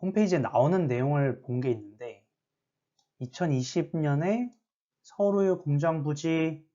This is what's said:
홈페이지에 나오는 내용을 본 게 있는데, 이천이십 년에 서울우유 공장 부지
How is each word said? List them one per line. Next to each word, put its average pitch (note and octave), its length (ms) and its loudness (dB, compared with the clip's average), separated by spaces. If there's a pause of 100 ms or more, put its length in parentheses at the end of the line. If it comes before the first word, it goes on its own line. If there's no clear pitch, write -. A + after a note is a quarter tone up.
홈페이지에 F#3+ 380 0
나오는 C#3+ 480 2
내용을 C3+ 560 0
본 B2 180 -4
게 C3 120 0
있는데, G#2+ 520 -10 (1000)
이천이십 D#3 760 -2
년에 E3+ 520 0 (520)
서울우유 G3 560 2
공장 D#3 440 0
부지 D#3+ 720 -2